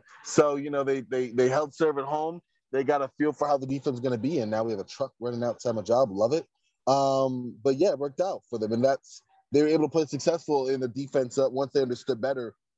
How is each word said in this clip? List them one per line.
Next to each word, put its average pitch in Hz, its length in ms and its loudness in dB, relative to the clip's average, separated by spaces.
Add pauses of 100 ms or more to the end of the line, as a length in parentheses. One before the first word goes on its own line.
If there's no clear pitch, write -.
(220)
So, 147 320 2
you 143 160 -4
know, 139 140 -2
they, 135 160 0
they, 127 300 -4
they 123 180 4
held 143 260 0
serve 156 240 0
at 135 60 -4
home. 156 360 -4 (300)
They 135 140 0
got 143 180 2
a 135 160 -4
feel 151 140 2
for 143 160 -2
how 143 100 2
the 131 80 -6
defense 135 280 -2
is 120 60 -8
gonna 123 180 -2
be, 143 200 -2
and 110 120 -2
now 110 120 0
we 113 80 -2
have 101 100 -4
a 92 40 -8
truck - 340 -8
running 120 240 -6
outside 120 320 -2
my 107 80 -4
job. 117 300 4
Love 107 200 2
it. 160 140 -2 (400)
Um, 135 800 0
but 135 120 4
yeah, 175 140 4
it 143 80 -2
worked 143 220 -6
out 175 280 -2
for 117 100 -6
them, 107 140 -2
and 117 120 2
that's, - 380 -2 (280)
they 147 120 4
were 151 60 4
able 156 160 4
to 143 60 -2
play 160 140 2
successful 143 640 -2
in 135 120 0
the 127 80 -2
defense, 135 500 -2
uh, 135 120 2
once 131 220 -4
they 143 100 2
understood 123 380 -4
better, 123 340 -4 (240)